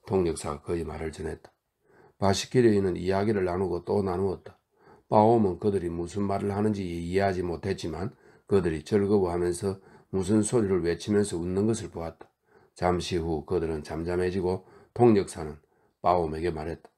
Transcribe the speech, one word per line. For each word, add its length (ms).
통역사가 560
그의 220
말을 280
전했다. 380
바시키르인은 800
이야기를 480
나누고 420
또 160
나누었다. 560
빠옴은 500
그들이 300
무슨 360
말을 300
하는지 300
이해하지 580
못했지만 720
그들이 380
즐거워하면서 960
무슨 320
소리를 400
외치면서 560
웃는 280
것을 240
보았다. 380
잠시 420
후 280
그들은 400
잠잠해지고 840
통역사는 600
빠옴에게 480
말했다. 480